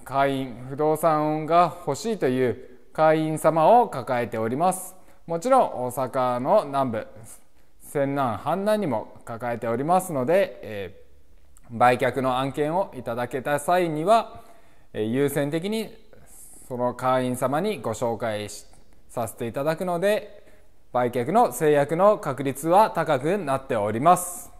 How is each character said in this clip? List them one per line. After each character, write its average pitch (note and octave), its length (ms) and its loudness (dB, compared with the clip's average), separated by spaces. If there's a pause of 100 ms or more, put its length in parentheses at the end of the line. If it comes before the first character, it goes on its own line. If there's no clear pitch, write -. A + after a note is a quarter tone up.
ー、 - 20 -20
会 C#3 300 2
員、 B2+ 360 -6
不 C#3+ 60 -8
動 D#3 200 2
産 D3+ 480 2
が E3 320 4 (100)
欲 C#3+ 80 0
し A3 200 -4
い - 20 -2
と F3 100 0
い B2+ 220 2
う A2 80 -2 (380)
会 D#3 240 4
員 D#3 180 -2
様 D#3 320 4 (140)
を - 80 -2
抱 B2 340 -4
え G#2+ 40 -4
て A2 100 -6
お A2+ 100 0
り B2 80 -2
ま F3 160 2
す。 - 240 -12 (300)
も E3+ 120 -4
ち A3+ 120 -4
ろ C4+ 80 6
ん A#3 40 6 (260)
大 A#2+ 40 -6
阪 B2+ 460 -2
の D#3+ 260 4
南 C3+ 280 -2
部、 A2 140 -6 (800)
泉 C#3 260 -2
南、 B2+ 260 -2
阪 D3+ 180 -2
南 G#3 220 0
に G3+ 80 -2
も A2+ 280 -4 (120)
抱 A#2+ 280 -6
え A2+ 40 -6
て A#2 100 -4
お A#2 80 0
り C3+ 80 -2
ま F3 160 4
す F3+ 140 -4
の B2+ 100 -2
で、 E3+ 380 2
え G2 400 -10 (680)
ー、 A#2 60 -10
売 B2 220 6
却 B2+ 240 0
の B2+ 160 0
案 C3+ 140 -2
件 D3+ 220 -2
を F#3+ 220 -2
い B2+ 60 -10
た A#2 120 -6
だ B2 140 -4
け C3 140 -6
た D3 160 0
際 F3 320 2
に D#3 160 -4
は、 G#3+ 340 2 (540)
え A2 80 -4
ー、 - 20 0
優 C3 240 0
先 C#3+ 220 -2
的 E3 180 -4
に A3 260 -6 (720)
そ B2 120 -8
の B2 160 -2
会 C3 320 0
員 B2+ 100 -2
様 C3+ 240 0
に F#3 220 -4
ご A#2 100 -2
紹 A#2 240 -2
介 G#2+ 320 -4
し-、 - 160 -16 (500)
さ A#2 140 -4
せ - 80 -14
て E3+ 100 -6
い - 60 -6
た C#3 100 -6
だ D#3 140 0
く F#3 80 -6
の F3 160 -2
で、 G3+ 420 -2 (500)
売 B2 200 0
却 B2 180 -2
の G#3+ 220 4
制 D#3 180 2
約 C#3+ 240 2
の G3+ 240 4
確 C#3+ 240 -6
率 C#3 260 -4
は G3 220 6
高 D3+ 300 0
く E3+ 180 0
な C#3 200 -2
っ C3+ 100 -12
て B2 80 0
お G#2 120 2
り A2 120 -2
ま E3+ 160 6
す。 - 420 -8